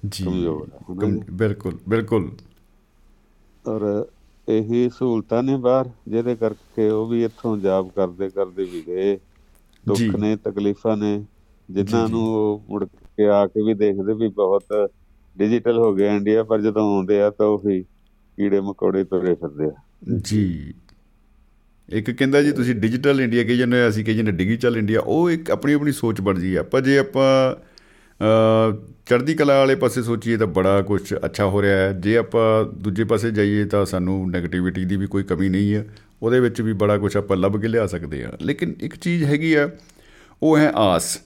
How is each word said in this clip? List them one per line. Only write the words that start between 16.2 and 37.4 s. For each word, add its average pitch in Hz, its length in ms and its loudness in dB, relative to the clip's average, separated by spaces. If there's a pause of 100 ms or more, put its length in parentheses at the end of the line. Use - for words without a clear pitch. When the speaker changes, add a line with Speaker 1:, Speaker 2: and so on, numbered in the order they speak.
Speaker 2:
ਪਰ 107 160 0
ਜਦੋਂ 104 360 0
ਆਉਂਦੇ 101 260 2
ਆ 104 80 2
ਤਾਂ 104 160 0
ਉਹੀ 98 360 0 (540)
ਕੀੜੇ 101 240 2
ਮਕੌੜੇ 98 440 -2
ਤੁਰੇ 90 300 0
ਫਿਰਦੇ 78 300 -6
ਆ। 76 100 -4 (420)
Speaker 1:
ਜੀ। 92 580 -4 (1120)
ਇੱਕ 110 220 -4
ਕਹਿੰਦਾ 135 320 2
ਜੀ 147 100 2
ਤੁਸੀਂ 127 220 0
ਡਿਜੀਟਲ 127 460 0
ਇੰਡੀਆ 120 240 2
ਕਹੀ 120 120 0
ਜਾਂਦੇ 123 280 2
ਹੋ, 117 40 4
ਅਸੀਂ 107 160 -2
ਕਹੀ 113 100 0
ਜਾਂਦੇ 107 180 0
ਡਿਜੀਟਲ 113 440 0
ਇੰਡੀਆ। 110 240 0
ਉਹ 170 300 0
ਇੱਕ 165 200 -4
ਆਪਣੀ 139 220 0
ਆਪਣੀ 147 200 0
ਸੋਚ 113 280 -2
ਬਣ 95 180 0
ਗਈ 92 160 -2
ਆ। 82 60 2
ਆਪਾਂ - 200 0
ਜੇ 139 180 4
ਆਪਾਂ, 135 560 2
ਅ, 110 1200 0 (300)
ਚੜ੍ਹਦੀ 127 280 2
ਕਲਾ 143 240 4
ਵਾਲੇ 135 160 6
ਪਾਸੇ 127 280 0
ਸੋਚੀਏ 113 340 -2
ਤਾਂ 107 100 2
ਬੜਾ 95 360 2
ਕੁਛ 98 320 -2 (100)
ਅੱਛਾ 101 220 0
ਹੋ 98 160 2
ਰਿਹਾ 98 140 4
ਹੈ। 95 160 2
ਜੇ 95 240 0
ਆਪਾਂ 110 480 2
ਦੂਜੇ 101 400 -4
ਪਾਸੇ 110 260 0
ਜਾਈਏ 104 340 2
ਤਾਂ 101 200 0
ਸਾਨੂੰ 92 460 -2
ਨੈਗੇਟਿਵਿਟੀ 90 540 -2
ਦੀ 95 120 -2
ਵੀ 98 100 -2
ਕੋਈ 98 160 -2
ਕਮੀ 95 260 -2
ਨਹੀਂ 101 260 2
ਹੈ, 107 140 -4 (340)
ਉਹਦੇ 120 180 4
ਵਿੱਚ 120 200 0
ਵੀ 110 120 -2
ਬੜਾ 104 260 2
ਕੁਛ 98 180 -2
ਆਪਾਂ 98 200 0
ਲੱਭ 98 240 0